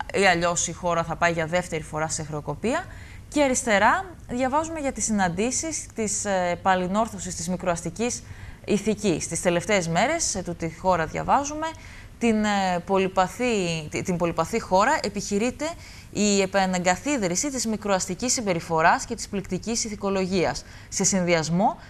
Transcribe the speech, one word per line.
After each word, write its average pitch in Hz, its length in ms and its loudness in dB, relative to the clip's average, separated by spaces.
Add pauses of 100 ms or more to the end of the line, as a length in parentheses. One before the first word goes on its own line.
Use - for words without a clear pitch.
(140)
ή 196 120 4
αλλιώς 175 420 4
η 170 60 -4
χώρα 170 300 0
θα 160 120 -4
πάει 170 160 2
για 165 140 0
δεύτερη 170 380 -2
φορά 156 240 -4
σε 156 160 -4
χρεοκοπία. 151 640 -4 (440)
Και 294 140 4
αριστερά 254 640 4 (240)
διαβάζουμε 285 500 0
για 277 120 -2
τις 202 120 -4
συναντήσεις 214 840 0 (100)
της, 214 300 -2
ε, 180 360 0
παλινόρθωσης 185 760 0
της 170 140 -6
μικροαστικής 180 760 -2 (420)
ηθικής. 202 580 2
Στις - 180 -4
τελευταίες 175 460 2
μέρες, 240 360 2
σε 180 200 -4
τούτη 165 380 -6
χώρα 180 240 2
διαβάζουμε, 269 640 0 (520)
την, 220 240 4
ε, 196 420 2
πολυπαθή, 185 1040 2
τη-, 143 100 -2
την 175 160 0
πολυπαθή 170 420 0
χώρα 220 440 4
επιχειρείται 220 640 -2 (420)
η 202 300 4
επαναγκαθίδρυση 185 1080 2
της 262 160 -4
μικροαστικής 202 680 0
συμπεριφοράς 180 720 4
και 233 100 -8
της - 120 -10
πληκτικής 202 560 -4
ηθικολογίας, 190 800 0 (240)
σε - 140 -2
συνδυασμό 175 760 2 (120)